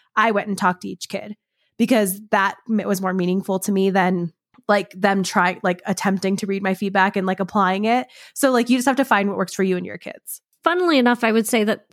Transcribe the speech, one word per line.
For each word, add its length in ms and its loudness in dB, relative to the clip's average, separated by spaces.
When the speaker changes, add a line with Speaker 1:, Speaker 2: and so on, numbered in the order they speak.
Speaker 1:
I 160 2
went 160 -2
and 100 -4
talked 240 0
to 60 -10
each 200 -12
kid 260 -10
because 420 2
that 260 2
m-, 180 0
was 140 -2
more 140 -2
meaningful 460 0
to 120 -2
me 180 2
than, 420 0
like, 240 0
them 300 0
try-, 400 0
like, 240 -2
attempting 500 -2
to 100 -6
read 160 -4
my 120 0
feedback 420 0
and, 100 -2
like, 140 -2
applying 460 0
it. 200 0
So, 180 2
like, 180 2
you 80 4
just 80 -2
have 100 2
to 80 2
find 240 2
what 100 -6
works 160 -4
for 100 -2
you 120 0
and 100 -6
your 120 -12
kids. 420 -16
Speaker 2:
Funnily 340 2
enough, 260 2
I 80 2
would 140 2
say 180 0
that 280 -4